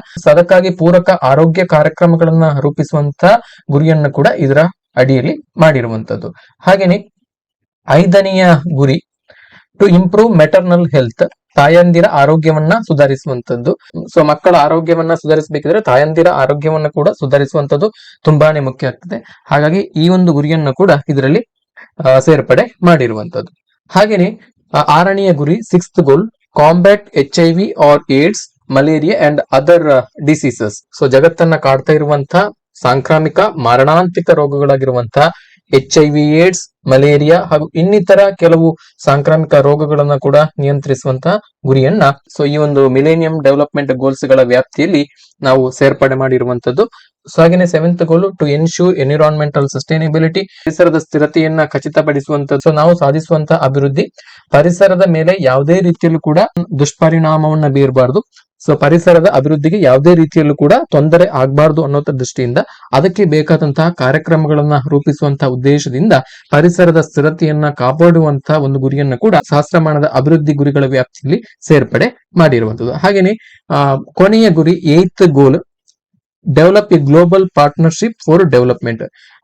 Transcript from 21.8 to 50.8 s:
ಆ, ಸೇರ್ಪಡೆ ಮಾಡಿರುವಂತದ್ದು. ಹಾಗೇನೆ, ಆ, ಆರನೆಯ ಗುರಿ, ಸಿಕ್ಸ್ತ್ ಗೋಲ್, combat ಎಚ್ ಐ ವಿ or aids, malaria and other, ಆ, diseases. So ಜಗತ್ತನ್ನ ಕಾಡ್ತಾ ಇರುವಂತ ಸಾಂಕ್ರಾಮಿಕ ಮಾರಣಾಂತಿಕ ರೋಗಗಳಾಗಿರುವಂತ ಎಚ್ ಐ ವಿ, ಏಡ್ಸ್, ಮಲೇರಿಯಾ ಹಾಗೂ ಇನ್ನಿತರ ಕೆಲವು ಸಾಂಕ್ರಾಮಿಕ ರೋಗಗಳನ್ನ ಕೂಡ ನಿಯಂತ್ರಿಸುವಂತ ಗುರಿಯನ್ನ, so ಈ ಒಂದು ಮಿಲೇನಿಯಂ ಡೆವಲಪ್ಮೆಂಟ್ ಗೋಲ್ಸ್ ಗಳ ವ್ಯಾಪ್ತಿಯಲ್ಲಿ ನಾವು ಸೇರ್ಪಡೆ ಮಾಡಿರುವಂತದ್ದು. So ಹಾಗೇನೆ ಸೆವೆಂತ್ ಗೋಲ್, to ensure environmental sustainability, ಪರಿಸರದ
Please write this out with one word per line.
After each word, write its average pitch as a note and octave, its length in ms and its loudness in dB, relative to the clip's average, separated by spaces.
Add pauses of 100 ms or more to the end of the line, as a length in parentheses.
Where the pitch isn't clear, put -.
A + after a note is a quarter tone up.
ಆ, C3 140 4
ಸೇರ್ಪಡೆ D#3 640 0
ಮಾಡಿರುವಂತದ್ದು. C3 720 -2 (360)
ಹಾಗೇನೆ, G#3 500 0 (340)
ಆ, - 40 -2
ಆರನೆಯ F3+ 560 0
ಗುರಿ, D3 220 -2
ಸಿಕ್ಸ್ತ್ F#3 440 -4
ಗೋಲ್, D#3+ 300 2 (280)
combat F3 440 2 (140)
ಎಚ್ C#3 240 -2
ಐ E3 140 2
ವಿ F#3+ 260 -4
or D3 200 4 (120)
aids, D3 600 -4
malaria D3+ 420 0 (120)
and D3 120 -2 (220)
other, D#3 300 2
ಆ, C3+ 80 4
diseases. C#3 720 -4 (300)
So C#3 100 0
ಜಗತ್ತನ್ನ E3 440 2
ಕಾಡ್ತಾ D3 380 -2
ಇರುವಂತ D3 420 -2 (460)
ಸಾಂಕ್ರಾಮಿಕ D#3 580 -2
ಮಾರಣಾಂತಿಕ D#3+ 880 0
ರೋಗಗಳಾಗಿರುವಂತ C#3 880 -2 (560)
ಎಚ್ C3+ 260 0
ಐ D3+ 100 4
ವಿ, D3 120 0
ಏಡ್ಸ್, D#3+ 680 -2
ಮಲೇರಿಯಾ D3 520 2
ಹಾಗೂ D#3+ 340 -4
ಇನ್ನಿತರ F#3+ 440 2 (200)
ಕೆಲವು E3 380 2 (260)
ಸಾಂಕ್ರಾಮಿಕ D3+ 520 0
ರೋಗಗಳನ್ನ D3 600 0
ಕೂಡ C#3 200 -2 (240)
ನಿಯಂತ್ರಿಸುವಂತ C#3 680 -4 (380)
ಗುರಿಯನ್ನ, C3+ 360 2 (380)
so D3 80 0
ಈ D3 100 -4
ಒಂದು C#3+ 320 2
ಮಿಲೇನಿಯಂ D#3+ 540 0
ಡೆವಲಪ್ಮೆಂಟ್ C#3 500 -2
ಗೋಲ್ಸ್ C3+ 320 -6
ಗಳ C3 180 2
ವ್ಯಾಪ್ತಿಯಲ್ಲಿ C#3+ 640 -2 (360)
ನಾವು C3 300 0
ಸೇರ್ಪಡೆ C3+ 440 0
ಮಾಡಿರುವಂತದ್ದು. B2+ 680 -2 (520)
So E3+ 60 2
ಹಾಗೇನೆ F3+ 240 2
ಸೆವೆಂತ್ F3 380 -2
ಗೋಲ್, E3 220 0
to F#3 220 -4
ensure E3 440 0
environmental D3 720 -2
sustainability, D#3+ 760 -4
ಪರಿಸರದ E3 580 -2